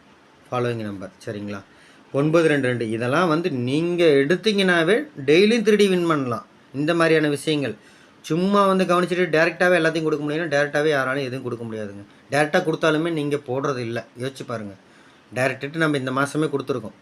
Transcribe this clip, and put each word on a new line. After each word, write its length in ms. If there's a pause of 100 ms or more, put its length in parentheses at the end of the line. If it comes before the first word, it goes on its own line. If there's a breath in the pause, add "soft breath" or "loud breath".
(500)
ஃபாலோயிங் 320
நம்பர். 280 (160)
சரிங்களா? 340 (520 loud breath)
ஒன்பது 360
ரெண்டு 200
ரெண்டு. 220
இதெல்லாம் 380
வந்து 220
நீங்க 540
எடுத்தீங்கன்னாவே 1040 (180)
டெய்லியும் 360
த்ரீ 140
டி 120
வின் 180
பண்ணலாம். 400 (280)
இந்த 200
மாதிரியான 340
விஷயங்கள். 460 (480 loud breath)
சும்மா 440
வந்து 180
கவனிச்சுட்டு 540
டைரக்டாவே 380
எல்லாத்தையும் 260
கொடுக்க 240
முடியும்னா, 120
டைரக்டாவே 480
யாராலையும் 460
எதுவும் 100
கொடுக்க 220
முடியாதுங்க. 400 (260 loud breath)
டைரக்டா 340
கொடுத்தாலுமே 460
நீங்க 260
போடுறது 400
இல்ல. 280 (160)
யோசிச்சு 260
பாருங்க. 280 (600 soft breath)
டைரக்ட் 300
ஹிட் 120
நம்ம 200
இந்த 140
மாசமே 440
கொடுத்துருக்கோம். 480